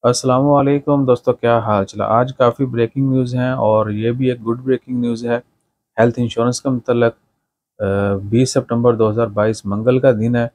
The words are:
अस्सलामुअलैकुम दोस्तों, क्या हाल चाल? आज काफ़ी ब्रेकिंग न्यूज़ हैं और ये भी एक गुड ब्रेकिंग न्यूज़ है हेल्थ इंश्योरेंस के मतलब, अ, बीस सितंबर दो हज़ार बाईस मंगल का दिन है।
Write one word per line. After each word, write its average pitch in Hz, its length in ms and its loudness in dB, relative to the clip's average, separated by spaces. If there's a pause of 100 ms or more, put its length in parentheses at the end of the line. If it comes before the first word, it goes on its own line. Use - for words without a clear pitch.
अस्सलामुअलैकुम 139 1000 2
दोस्तों, 123 260 0
क्या 117 260 2
हाल 107 260 0
चाल? 104 180 -8
आज 117 300 0
काफ़ी 127 340 0
ब्रेकिंग 123 460 -2
न्यूज़ 127 240 -2
हैं 127 160 -2
और 107 400 0
ये 110 200 -2
भी 127 180 0
एक 120 120 -6
गुड 117 220 -4
ब्रेकिंग 127 360 -2
न्यूज़ 120 280 -4
है 120 140 -2 (580)
हेल्थ 120 180 2
इंश्योरेंस 120 420 -2
के 139 100 -4
मतलब, 120 420 0 (680)
अ, 107 40 -4 (440)
बीस 120 260 0
सितंबर 120 420 0
दो 110 120 2
हज़ार 113 180 0
बाईस 104 400 -2
मंगल 113 340 0
का 135 120 4
दिन 117 240 0
है। 117 180 -2